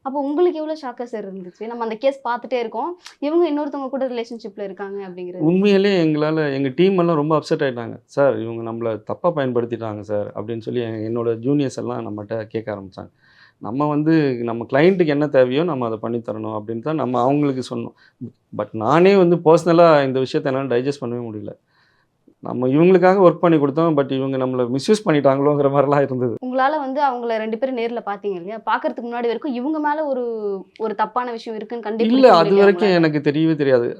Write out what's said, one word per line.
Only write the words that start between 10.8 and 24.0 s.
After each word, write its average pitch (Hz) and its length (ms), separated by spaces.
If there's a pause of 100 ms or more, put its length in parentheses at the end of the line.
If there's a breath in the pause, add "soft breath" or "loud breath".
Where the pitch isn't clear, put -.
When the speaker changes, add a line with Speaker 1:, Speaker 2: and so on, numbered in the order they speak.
Speaker 2:
எ-, 110 240
என்னோட 117 340
ஜூனியர்ஸ் 135 380
எல்லாம் 117 280
நம்மகிட்ட 104 420
கேட்க 110 280
ஆரம்பிச்சாங்க. 95 380 (460 soft breath)
நம்ம 135 300
வந்து 151 240 (320)
நம்ம 117 280
கிளையண்ட்டுக்கு 175 340
என்ன 147 200
தேவையோ 135 380
நம்ம 135 220
அதை 113 120
பண்ணி 117 200
தரணும் 110 380
அப்படின்னு 113 240
தான் 151 140
நம்ம 123 260
அவங்களுக்கு 139 420
சொன்னோம். 120 320 (600 soft breath)
But 107 160
நானே 156 440
வந்து 180 200
பர்சனலா 165 680
இந்த 131 140
விஷயத்தை 143 340
என்னால 135 160
டைஜஸ்ட் 127 320
பண்ணவே 120 220
முடியல. 107 300 (840)
நம்ம 120 300
இவங்களுக்காக 185 520
ஒர்க் 170 180
பண்ணி 165 200
கொடுத்தோம், 147 380
but 139 160